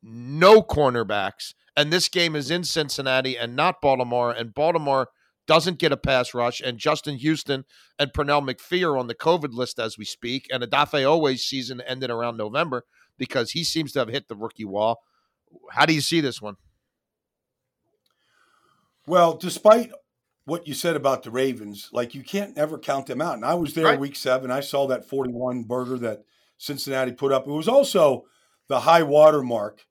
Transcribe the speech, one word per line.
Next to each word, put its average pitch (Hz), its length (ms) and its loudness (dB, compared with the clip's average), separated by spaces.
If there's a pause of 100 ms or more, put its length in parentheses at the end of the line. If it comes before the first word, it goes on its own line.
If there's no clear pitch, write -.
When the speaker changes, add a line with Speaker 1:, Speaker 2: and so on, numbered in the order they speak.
Speaker 1:
no 139 600 6
cornerbacks. 107 880 -2 (240)
And 147 160 2
this 175 160 0
game 170 260 -2
is 139 140 -6
in 175 140 -2
Cincinnati 131 720 -2
and 120 180 -8
not 170 260 0
Baltimore. 123 500 0
And 117 240 -8
Baltimore 143 540 0 (360)
doesn't 160 320 2
get 156 140 2
a 139 60 -2
pass 131 360 0
rush. 120 280 -2
And 123 180 -8
Justin 151 380 -4
Houston 139 480 -4 (340)
and 143 140 -2
Pernell 147 300 0
McPhee 175 400 -4
are 151 140 0
on 127 80 -2
the 117 100 -8
covid 151 380 0
list 120 240 -6
as 113 180 -6
we 104 100 -12
speak. 123 460 -10
And 127 120 -4
Odafe 139 420 0
Oweh's 143 400 2
season 127 360 -8
ended 127 280 -8
around 117 280 -6
November 123 480 -4 (340)
because 123 320 -4
he 170 120 -6
seems 156 280 -4
to 143 80 -4
have 113 100 -2
hit 131 180 -8
the 113 80 -12
rookie 110 300 -12
wall. 104 380 -2 (680)
How 139 140 4
do 160 80 2
you 156 60 0
see 165 220 0
this 131 200 -6
one? 104 140 -14 (2500)
Speaker 2:
Well, 170 300 4
despite 214 560 4 (540)
what 165 220 -6
you 147 60 -8
said 170 220 -2
about 135 280 0
the 117 80 -14
Ravens, 113 600 -4
like, 120 240 -6
you 135 80 -14
can't 196 340 -6
ever 156 220 -2
count 139 280 -6
them 127 140 -6
out. 156 140 -4
And 110 100 -12
I 156 100 0
was 156 180 -4
there 160 120 0
Speaker 1:
Right. 147 140 4
Speaker 2:
week 139 160 -6
seven. 127 360 -2
I 135 100 -2
saw 139 260 -2
that 127 220 -2
forty-one 123 540 -4
burger 123 360 -4
that 110 240 -6 (340)
Cincinnati 135 540 -4
put 135 220 0
up. 135 140 0
It 143 40 -6
was 156 160 -2
also 208 580 4 (440)
the 131 120 2
high 165 220 6
water 151 380 8
mark 113 500 -4